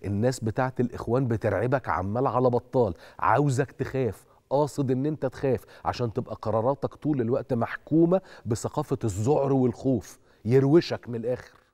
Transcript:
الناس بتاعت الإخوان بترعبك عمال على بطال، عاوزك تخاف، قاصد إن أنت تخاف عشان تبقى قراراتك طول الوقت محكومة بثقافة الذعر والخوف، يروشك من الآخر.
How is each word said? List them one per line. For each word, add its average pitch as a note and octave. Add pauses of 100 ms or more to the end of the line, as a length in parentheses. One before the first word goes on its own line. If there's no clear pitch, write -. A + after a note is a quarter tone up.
الناس G#2
بتاعت B2+
الإخوان B2
بترعبك A2+
عمال G2+
على B2
بطال، A#2 (240)
عاوزك C3
تخاف، - (260)
قاصد C#3
إن C3
أنت D3+
تخاف C3 (200)
عشان A#2+
تبقى A2
قراراتك A2+
طول D3
الوقت A#2+
محكومة E3 (260)
بثقافة C3+
الذعر C3
والخوف، B2+ (260)
يروشك C3+
من A#2+
الآخر. - (160)